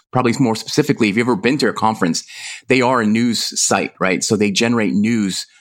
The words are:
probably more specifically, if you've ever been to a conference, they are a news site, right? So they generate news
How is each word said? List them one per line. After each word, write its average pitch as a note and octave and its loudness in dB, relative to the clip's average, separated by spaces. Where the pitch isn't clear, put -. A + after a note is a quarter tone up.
probably A#2 2
more A2+ 2
specifically, A#2+ 0
if G2 0
you've A#2 0
ever A#2+ 2
been A#2+ 0
to C3 2
a F2+ -4
conference, G2+ -2
they C3 4
are B2 2
a A2 2
news A2+ 0
site, - -2
right? F#2 0
So - 0
they G#2 2
generate A#2 0
news G#2 0